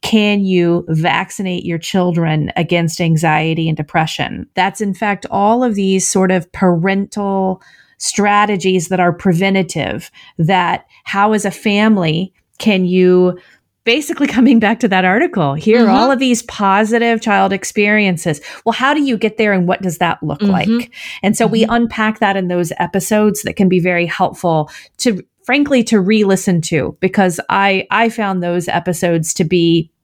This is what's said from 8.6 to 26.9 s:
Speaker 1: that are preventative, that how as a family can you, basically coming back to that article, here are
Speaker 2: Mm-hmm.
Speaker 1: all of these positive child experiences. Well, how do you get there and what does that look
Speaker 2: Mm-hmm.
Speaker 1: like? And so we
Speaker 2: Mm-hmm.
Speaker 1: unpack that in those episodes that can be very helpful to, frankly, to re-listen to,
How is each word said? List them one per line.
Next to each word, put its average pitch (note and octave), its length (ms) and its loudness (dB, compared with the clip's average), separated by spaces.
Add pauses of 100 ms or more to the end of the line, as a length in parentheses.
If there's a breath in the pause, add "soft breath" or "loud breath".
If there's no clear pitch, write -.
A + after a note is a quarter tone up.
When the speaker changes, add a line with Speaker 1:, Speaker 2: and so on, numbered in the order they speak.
Speaker 1:
that F#3 100 0
are F3 120 4
preventative, E3+ 1000 -2 (260 loud breath)
that F3 480 0 (180 soft breath)
how G3+ 300 0
as G#3 120 -2
a F#3+ 60 -2
family G3 800 0 (280)
can F#3+ 260 2
you, F3+ 500 4 (500 loud breath)
basically A#3 420 -2
coming A#3 320 4
back A3 200 0
to A#3+ 80 0
that F#3 160 2
article, F#3 520 0
here G#3+ 240 2
are A#3 80 6
Speaker 2:
Mm-hmm. F#3+ 80 4
Speaker 1:
all A#3 160 4
of B3+ 80 0
these B3 240 0
positive A3 800 0
child G3 300 2
experiences. G3 880 0 (260 loud breath)
Well, A3+ 80 0
how B3+ 200 0
do D4 80 0
you C4 160 0
get G#3+ 200 -2
there G#3+ 140 2
and F3+ 160 2
what F#3 140 -2
does F3+ 160 -4
that - 240 -2
look D3+ 200 -4
Speaker 2:
Mm-hmm. G3+ 100 2
Speaker 1:
like? A3+ 420 -2 (300 loud breath)
And G3 120 2
so A3+ 120 0
we A3 160 2
Speaker 2:
Mm-hmm. A3+ 100 0
Speaker 1:
unpack A3+ 460 -2
that G3 180 0
in F#3 120 -2
those F3 280 -2
episodes G#3 640 0
that - 140 -6
can G3 120 2
be F3+ 120 4
very F3 260 0
helpful D#3+ 640 -2 (280 loud breath)
to, G#3 260 -2 (200)
frankly, C#4 420 0
to A3+ 140 2
re-listen F#3+ 640 2
to, - 380 -4